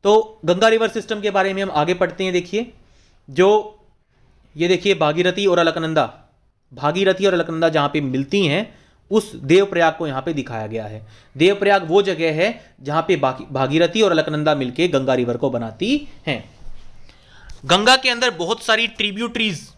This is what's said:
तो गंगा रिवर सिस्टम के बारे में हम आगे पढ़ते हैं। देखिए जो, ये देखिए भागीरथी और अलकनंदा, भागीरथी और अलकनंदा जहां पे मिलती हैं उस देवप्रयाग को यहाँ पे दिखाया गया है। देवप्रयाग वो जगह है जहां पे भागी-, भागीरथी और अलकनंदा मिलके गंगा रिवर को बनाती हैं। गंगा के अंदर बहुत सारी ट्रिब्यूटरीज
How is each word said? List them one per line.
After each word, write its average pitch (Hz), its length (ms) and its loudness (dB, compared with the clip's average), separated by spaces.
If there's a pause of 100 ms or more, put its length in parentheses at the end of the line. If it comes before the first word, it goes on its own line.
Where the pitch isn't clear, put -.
तो 214 420 2
गंगा 180 240 4
रिवर 220 200 2
सिस्टम 220 320 -6
के 202 100 -2
बारे 196 240 0
में 196 80 -4
हम 190 80 -4
आगे 156 240 0
पढ़ते 180 300 -2
हैं। 185 80 -2
देखिए 202 400 -4 (580)
जो, 202 480 2 (760)
ये 170 120 -2
देखिए 185 260 2
भागीरथी 175 520 0
और 175 120 4
अलकनंदा, 160 560 0 (600)
भागीरथी 185 520 0
और 190 60 4
अलकनंदा 165 360 0
जहां 147 200 0
पे 151 120 -2
मिलती 139 460 -2
हैं 180 320 -4 (320)
उस 214 240 0
देवप्रयाग 170 640 2
को 165 80 -4
यहाँ 135 160 -6
पे 170 100 -6
दिखाया 120 340 -6
गया 110 180 -8
है। 107 220 -14 (300)
देवप्रयाग 196 540 2
वो 196 120 4
जगह 165 300 -2
है 185 500 -4
जहां 147 200 -2
पे 175 140 0
भागी-, 131 360 -4
भागीरथी 160 500 2
और 196 80 4
अलकनंदा 151 440 0
मिलके 139 340 -2
गंगा 131 260 2
रिवर 120 220 0
को 135 140 -2
बनाती 147 580 -4 (180)
हैं। 131 240 -6 (1160)
गंगा 208 300 4
के 254 140 -2
अंदर 247 200 0
बहुत 175 320 -4
सारी 226 240 0
ट्रिब्यूटरीज 220 920 -6